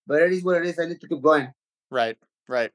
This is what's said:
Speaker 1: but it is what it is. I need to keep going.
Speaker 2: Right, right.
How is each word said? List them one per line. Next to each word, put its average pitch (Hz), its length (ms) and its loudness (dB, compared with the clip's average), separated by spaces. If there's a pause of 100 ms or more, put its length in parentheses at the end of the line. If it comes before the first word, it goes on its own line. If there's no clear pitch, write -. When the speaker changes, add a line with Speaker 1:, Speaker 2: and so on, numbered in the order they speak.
Speaker 1:
but 147 140 2
it 180 100 2
is 185 120 -2
what 180 140 2
it 170 80 -2
is. 170 140 -4
I 165 60 -2
need 170 160 -10
to - 60 -20
keep 147 140 -6
going. 143 320 2 (360)
Speaker 2:
Right, 117 280 -2 (320)
right. 120 260 -2